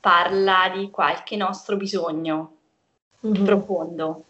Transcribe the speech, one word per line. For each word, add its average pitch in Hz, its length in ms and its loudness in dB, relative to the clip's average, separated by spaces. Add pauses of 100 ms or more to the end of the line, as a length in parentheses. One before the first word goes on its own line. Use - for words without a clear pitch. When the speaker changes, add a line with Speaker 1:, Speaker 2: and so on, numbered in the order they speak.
Speaker 1:
parla 185 720 4
di 196 160 -6
qualche 165 460 -2
nostro 202 400 -4
bisogno 165 760 -4 (680)
Speaker 2:
Mhm. 202 240 0
Speaker 1:
profondo. 165 840 0